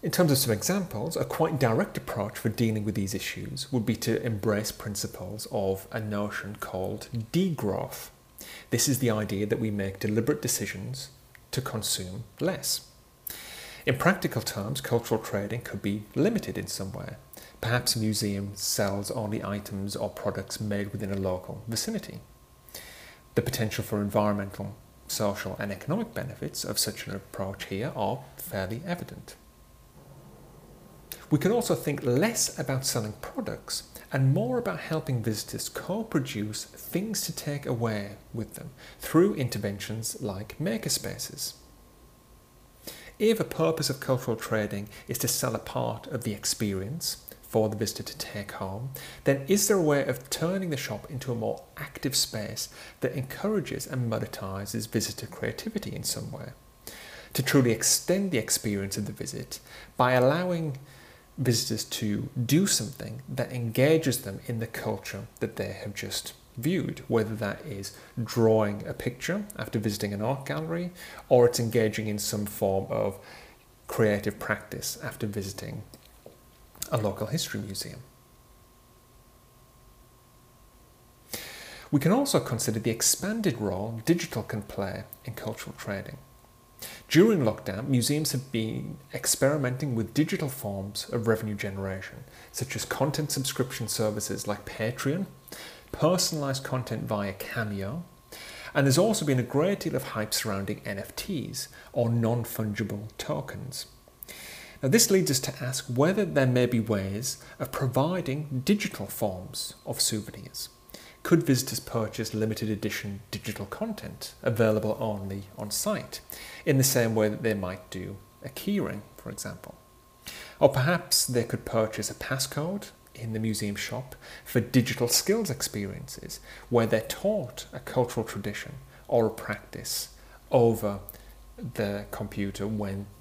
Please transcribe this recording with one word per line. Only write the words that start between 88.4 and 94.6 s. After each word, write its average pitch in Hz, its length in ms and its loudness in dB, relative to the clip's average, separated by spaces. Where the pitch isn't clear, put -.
been - 460 -2
experimenting 135 800 2
with 110 180 0
digital 160 360 2
forms 101 600 -6
of 110 180 0
revenue 110 280 4
generation, 98 680 -6
such - 240 -4
as - 100 -2
content 147 460 0
subscription 131 560 -2
services 107 600 0
like 104 180 -4